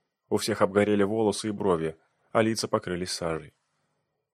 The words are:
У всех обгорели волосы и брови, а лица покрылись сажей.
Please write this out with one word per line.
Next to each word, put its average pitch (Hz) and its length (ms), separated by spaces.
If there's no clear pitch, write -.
У 107 100
всех 104 220
обгорели 101 440
волосы 107 440
и 107 40
брови, 90 440
а 113 100
лица 110 240
покрылись 90 460
сажей. 80 420